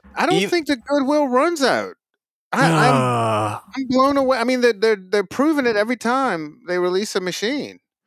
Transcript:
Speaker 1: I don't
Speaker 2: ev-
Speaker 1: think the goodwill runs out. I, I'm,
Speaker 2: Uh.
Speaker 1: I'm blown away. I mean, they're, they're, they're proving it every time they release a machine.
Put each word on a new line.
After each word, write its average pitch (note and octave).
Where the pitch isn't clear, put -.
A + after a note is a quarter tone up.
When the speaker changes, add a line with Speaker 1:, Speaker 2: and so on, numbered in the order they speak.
Speaker 1:
I G#3+
don't F#4
Speaker 2:
ev- G4
Speaker 1:
think F4
the D4
goodwill C#4+
runs C#4+
out. A2+
I, B3+
I'm, C4
Speaker 2:
Uh. A#3
Speaker 1:
I'm C4
blown C4
away. C4
I A#3
mean, B3+
they're, A#3+
they're, G#3+
they're F#3+
proving C#4+
it A3+
every A3
time A3+
they F3+
release F3+
a G3
machine. F#3